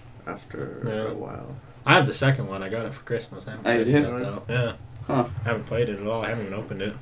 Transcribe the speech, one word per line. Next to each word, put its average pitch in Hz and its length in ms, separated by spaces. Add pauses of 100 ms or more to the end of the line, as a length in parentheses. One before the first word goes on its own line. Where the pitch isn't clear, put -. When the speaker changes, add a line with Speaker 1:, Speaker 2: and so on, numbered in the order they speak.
(280)
Speaker 1:
after - 580
Speaker 2:
Yeah. 110 260
Speaker 1:
a - 20
while. - 420 (300)
Speaker 2:
I 143 100
have 143 100
the - 80
second 131 340
one. 95 160
I 95 60
got 110 160
it - 80
for - 100
Christmas. 113 440
I 110 40
haven't 107 140
Speaker 3:
Oh, 113 60
you 117 140
Speaker 2:
played - 100
it 147 60
Speaker 3:
did? 120 100
Speaker 2:
yet, 123 100
though. 104 280
Yeah. 117 220 (360)
Speaker 3:
Huh. 135 180 (180)
Speaker 2:
I 113 40
haven't 110 180
played 113 240
it 101 100
at 101 60
all. 110 180
I 104 60
haven't 113 160
even 95 140
opened 98 240
it. 104 180